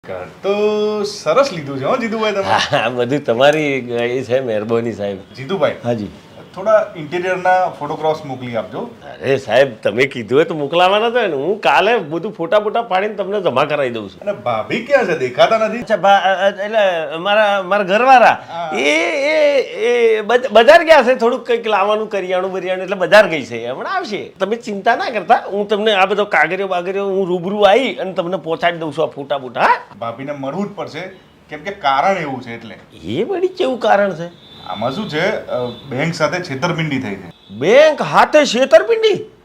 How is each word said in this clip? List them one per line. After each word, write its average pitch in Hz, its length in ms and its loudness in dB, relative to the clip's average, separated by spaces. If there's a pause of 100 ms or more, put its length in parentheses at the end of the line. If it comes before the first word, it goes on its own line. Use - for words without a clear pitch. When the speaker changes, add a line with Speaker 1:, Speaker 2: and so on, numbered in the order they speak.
Speaker 1:
ઘર 90 200 -10 (160)
તો 214 600 0
સરસ 202 500 0
લીધું 139 260 -8
છે 131 40 -6
હો, 220 140 0
જીતુભાઈ, 220 340 -2
તમે. 196 120 -2
Speaker 2:
હા, 156 420 0
આ 120 40 -2
બધું 127 340 -2
તમારી 143 380 2 (260)
એ 120 360 -2
છે 123 160 0
મહેરબાની, 113 520 -2
સાહેબ. 101 260 -6 (180)
Speaker 1:
જીતુભાઈ. 135 480 -2
Speaker 2:
હાજી. 113 240 -4 (480)
Speaker 1:
થોડા 202 400 0
ઇન્ટિરિયરના 180 720 0
ફોટોગ્રાફ્સ 151 560 -4
મોકલી 123 300 -10
આપજો. 110 240 -6
Speaker 2:
અરે 135 580 -4
સાહેબ, 117 460 2
તમે 113 220 0
કીધું 123 320 -2
હોય 165 80 6
તો 170 100 -6
મોકલાવાના 180 540 0
જ 226 40 -4
હોય 240 140 0
ને. 165 60 -2
હું 160 260 -4
કાલે 180 380 2
બધું 165 340 -6
ફોટા 196 280 0
બોટા 214 220 -2
પાડીને 202 320 -2
તમને 196 280 -4
જમા 147 240 2
કરાવી 143 240 -2
દઉં 110 200 -8
છું. - 100 -20
Speaker 1:
અને 202 140 -6
ભાભી 120 520 -4
ક્યાં 262 200 2
છે? 170 120 -2
દેખાતા 151 400 2
નથી. 220 200 -2
Speaker 2:
અચ્છા, 220 200 -2
ભા-, 196 220 4
અ, 190 320 2
અ, 190 140 -6
એટલે 180 520 0
મારા, 202 460 2
મારા 196 200 0
ઘરવાળા, 220 680 6
Speaker 1:
હા. 170 280 -8
Speaker 2:
એ, 277 120 2 (140)
એ, 294 580 2
એ 220 600 2
બજ-, 226 300 0
બજાર 254 320 8
ગયા 311 200 8
છે, 247 120 4
થોડુંક 233 320 0
કંઈક 233 200 0
લાવવાનું, 208 420 0
કરિયાણું 185 420 -2
બરિયાણું, 185 320 -4
એટલે 190 120 -4
બજાર 185 320 6
ગઈ 151 180 -4
છે, 117 220 -8
હમણાં 220 280 -6
આવશે. 208 340 -6 (100)
તમે 196 160 -2
ચિંતા 226 400 -2
ના 359 140 -4
કરતા, 214 420 2
હું 202 160 -2
તમને 214 240 0
આ 190 140 4
બધો 190 200 0
કાગરિયો 175 420 0
બાગરિયો 185 380 -4
હું 190 220 0
રૂબરૂ 180 340 -2
આવી 202 340 4
અને 180 180 -6
તમને 180 240 -4
પહોંચાડી 165 400 -2
દઉં 156 200 -6
છું 151 80 2
આ - 20 -6
ફોટા 139 300 -6
બોટા, 127 240 -6
હા? 466 200 2 (180)
Speaker 1:
ભાભીને 123 320 -8
મળવું 143 420 -6
જ - 20 -16
પડશે, 147 260 -10 (480)
કેમ 151 140 -14
કે 196 80 -8
કારણ 147 460 2
એવું 135 240 -6
છે 117 140 -12
એટલે. 110 220 -16 (260)
Speaker 2:
એ 120 200 -2
વળી 359 240 -2
કેવું 262 320 -2
કારણ 202 340 2
છે? 170 360 -14 (180)
Speaker 1:
આમાં 107 240 -4
શું 202 180 -8
છે, 175 380 -2
અ, 123 180 -4 (240)
બેંક 151 240 -4
સાથે 165 260 -2
છેતરપિંડી 156 600 -4
થઈ 107 160 -6
છે. 95 380 -18
Speaker 2:
બેંક 247 480 4
હાથે 220 440 4
છેતરપિંડી? 381 840 2 (140)